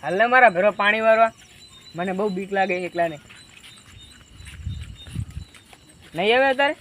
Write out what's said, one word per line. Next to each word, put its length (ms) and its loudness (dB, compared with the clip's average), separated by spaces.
હાલ 160 -4
ને 80 2
મારા 240 6
ભેરો 220 2
પાણી 300 -2
વારવા. 300 4
મને 180 -6
બહુ 160 -2
બીક 220 -8
લાગે 340 -2
એકલાને. 340 -4
નહીં 200 2
આવે 100 4
અત્યારે? 360 0